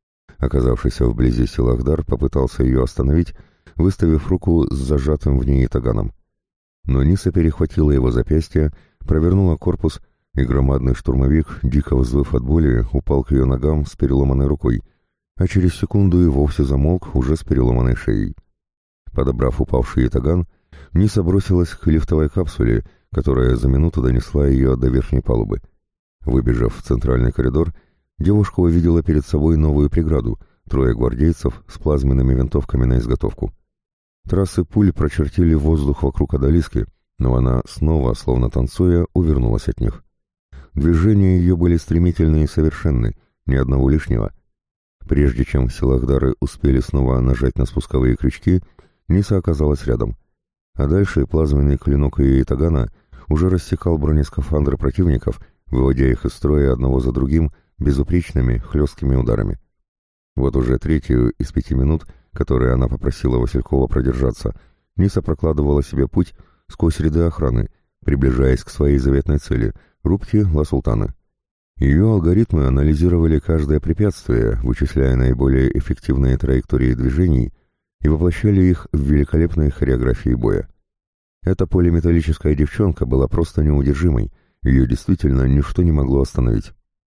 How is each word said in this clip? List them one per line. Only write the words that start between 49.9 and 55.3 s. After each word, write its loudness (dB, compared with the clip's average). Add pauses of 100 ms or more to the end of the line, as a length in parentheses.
А 0
дальше 2
плазменный 2
клинок 0
её 4
ятагана 0 (360)
уже 0
рассекал -2
бронескафандры 0
противников — -2 (260)